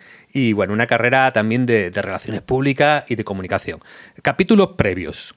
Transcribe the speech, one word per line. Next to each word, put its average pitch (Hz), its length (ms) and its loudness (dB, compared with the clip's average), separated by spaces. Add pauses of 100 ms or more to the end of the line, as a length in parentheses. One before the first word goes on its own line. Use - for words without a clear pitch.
(320)
y, 123 220 2
bueno, 101 200 0
una 117 120 0
carrera 123 460 2
también 113 340 0
de, 110 240 2
de 101 120 -4
relaciones 95 400 -6
públicas 139 640 0
y 113 80 -4
de 107 80 -6
comunicación. 92 560 -6 (420)
Capítulos 190 560 2
previos. 92 600 -4